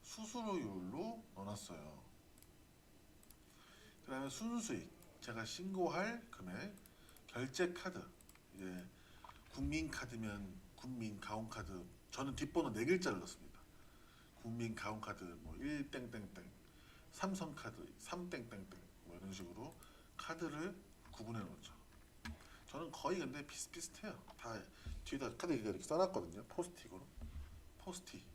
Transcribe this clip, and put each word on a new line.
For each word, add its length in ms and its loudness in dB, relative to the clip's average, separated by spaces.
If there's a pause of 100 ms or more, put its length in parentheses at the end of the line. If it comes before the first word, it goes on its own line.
수수료율로 1200 2 (120)
넣어놨어요. 680 -4 (2000)
그다음에 240 0
순수익, 600 2 (320)
제가 240 0
신고할 840 4
금액, 440 -4 (540)
결제 460 4
카드, 280 -2 (540)
이제 300 -2 (680)
국민카드면 1040 2 (200)
국민, 440 -2
가온카드, 640 -2 (280)
저는 240 2
뒷번호 360 6
네 140 6
글자를 360 8
넣습니다. 380 -8 (840)
국민, 340 2
가온카드, 480 0 (180)
뭐, 160 -4
일 340 2
땡땡땡, 580 -4 (640)
삼성카드, 880 0
삼 300 -2
땡땡땡, 500 -4 (260)
뭐, 120 -10
이런 160 -4
식으로 420 -6 (400)
카드를 600 0 (360)
구분해 280 0
놓죠. 340 -4 (920)
저는 240 -2
거의 280 6
근데 260 0
비슷비슷해요. 720 -4 (200)
다 200 -2 (460)
뒤에다 340 2
카드 160 6
이렇게 280 4
써놨거든요. 640 6
포스트잇으로. 560 -2 (800)
포스트잇. 420 -6 (140)